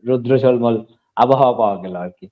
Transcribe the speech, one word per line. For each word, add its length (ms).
রৌদ্র 340
ঝলমল 460
আবহাওয়া 360
পাওয়া 300
গেল 140
আর 140
কি। 100